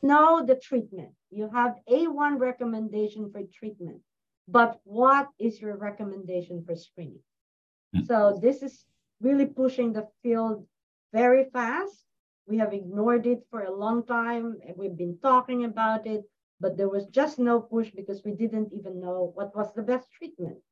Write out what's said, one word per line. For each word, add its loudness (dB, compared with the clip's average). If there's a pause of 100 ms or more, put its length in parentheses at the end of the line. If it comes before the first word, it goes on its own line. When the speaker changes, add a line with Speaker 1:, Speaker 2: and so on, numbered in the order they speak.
Speaker 1:
know 6
the 6
treatment. -6 (200)
You -8
have 0 (140)
A 4
one 0
recommendation -4
for -12 (120)
treatment, -14 (460)
but 4
what 4 (120)
is -4
your -8
recommendation -8
for -8
screening? -18 (720)
Speaker 2:
Yeah. 0
Speaker 1:
So 4
this 2
is -12 (360)
really 2
pushing 0
the -6 (160)
field 0 (480)
very 6
fast. -4 (420)
We -2
have 0
ignored 0
it 0 (100)
for -8
a -6
long -2
time, -4
and -14
we've -8
been -6
talking 2
about -2
it, -6 (380)
but -2
there 0
was -4
just 0
no 4
push -4
because -12
we -6
didn't -4
even -12
know -4
what -10
was -6
the -8
best -4
treatment. -12 (140)